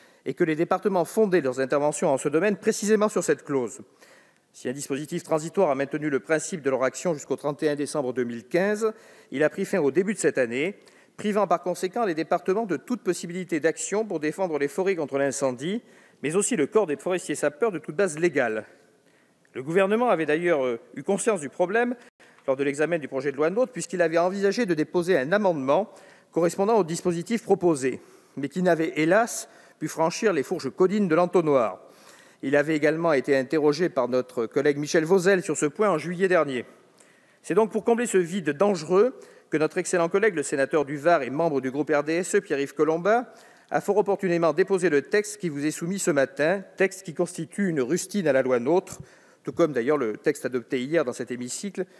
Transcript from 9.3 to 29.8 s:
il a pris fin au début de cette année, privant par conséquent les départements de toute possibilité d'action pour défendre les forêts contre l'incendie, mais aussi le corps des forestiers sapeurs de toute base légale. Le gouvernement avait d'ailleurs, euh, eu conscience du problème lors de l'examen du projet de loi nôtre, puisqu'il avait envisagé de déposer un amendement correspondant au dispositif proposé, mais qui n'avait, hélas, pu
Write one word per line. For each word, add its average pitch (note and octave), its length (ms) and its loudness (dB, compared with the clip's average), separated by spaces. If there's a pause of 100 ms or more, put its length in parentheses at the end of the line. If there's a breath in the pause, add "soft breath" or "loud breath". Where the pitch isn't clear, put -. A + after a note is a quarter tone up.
il C3+ 120 0
a D3+ 80 4
pris G3 140 -4
fin F#3+ 160 0
au C#3+ 100 2
début F#3 240 0
de - 40 -16
cette C#3 200 0
année, C3 400 -2 (380 soft breath)
privant G#3 300 0
par E3+ 160 0
conséquent F#3 420 -4
les F3 100 0
départements F3+ 520 -2
de E3 100 -2
toute - 260 -6
possibilité E3+ 560 -4
d'action E3 460 -2
pour F#3 160 -6
défendre D#3+ 380 -2
les C#3+ 100 0
forêts F#3+ 280 -2
contre C#3 220 -4
l'incendie, C#3 640 -2 (400 soft breath)
mais D3 140 -2
aussi G#3 200 0
le C#3 100 2
corps G#3 200 2
des C#3+ 100 -2
forestiers F3 380 -4
sapeurs D#3+ 380 -2
de D#3+ 60 -6
toute D3+ 180 -12
base D#3+ 220 0
légale. B2+ 460 0 (880 soft breath)
Le B2+ 100 -10
gouvernement G3 480 2
avait D#3+ 160 2
d'ailleurs, D#3 400 2
euh, A#2 120 -2 (160)
eu - 80 -10
conscience G3 380 0
du C#3 80 -8
problème A#3 460 0 (520 loud breath)
lors C3+ 100 2
de C#3 80 0
l'examen D3+ 340 0
du C3+ 100 -8
projet C3+ 240 -2
de B2+ 60 -6
loi D#3 100 4
nôtre, A3+ 240 0
puisqu'il F3 300 -2
avait E3 160 2
envisagé G3 480 2
de F3 80 2
déposer E3 420 0
un C#3 160 2
amendement F3+ 580 2 (400 loud breath)
correspondant G3 460 2
au F#3+ 80 4
dispositif E3+ 580 -2
proposé, D3+ 580 0 (360 loud breath)
mais C#3 140 -6
qui F#3 120 -4
n'avait, E3 340 2
hélas, F#3 520 0 (300 loud breath)
pu D#3 100 -6